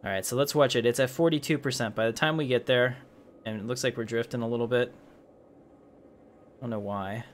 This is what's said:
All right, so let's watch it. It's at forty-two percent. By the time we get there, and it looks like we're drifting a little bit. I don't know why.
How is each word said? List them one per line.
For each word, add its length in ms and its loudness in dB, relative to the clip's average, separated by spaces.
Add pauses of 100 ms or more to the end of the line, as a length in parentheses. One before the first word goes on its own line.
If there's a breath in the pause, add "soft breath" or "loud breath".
All 60 -4
right, 160 -2
so 100 -4
let's 200 0
watch 200 4
it. 120 4
It's 120 2
at 120 2
forty-two 480 2
percent. 340 -2
By 140 0
the 60 0
time 220 0
we 120 -2
get 180 2
there, 320 4 (480)
and 140 -6
it 80 -8
looks 160 -4
like 120 0
we're 100 -4
drifting 360 -2
a 60 -2
little 200 -2
bit. 240 2 (1700)
I 40 -14
don't 100 -6
know 80 -4
why. 540 -6